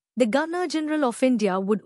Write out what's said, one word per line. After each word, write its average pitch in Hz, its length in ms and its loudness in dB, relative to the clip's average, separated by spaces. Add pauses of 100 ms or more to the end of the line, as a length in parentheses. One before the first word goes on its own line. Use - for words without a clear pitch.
(160)
the 240 100 4
Governor 320 400 0
General 302 380 -2
of 240 180 -2
India 214 380 2
would 196 260 0